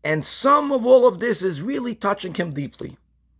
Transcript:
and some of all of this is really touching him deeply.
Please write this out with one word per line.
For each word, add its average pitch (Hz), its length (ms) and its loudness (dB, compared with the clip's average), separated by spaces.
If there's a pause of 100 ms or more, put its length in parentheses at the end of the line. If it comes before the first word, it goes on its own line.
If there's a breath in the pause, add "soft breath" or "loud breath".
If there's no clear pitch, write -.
and 156 220 -2
some 285 480 2
of 240 120 -2
all 247 220 6
of 190 140 2
this 226 220 -2
is 165 200 -4
really 240 320 -6
touching 196 400 -6
him 175 160 -4
deeply. 135 460 -10 (440)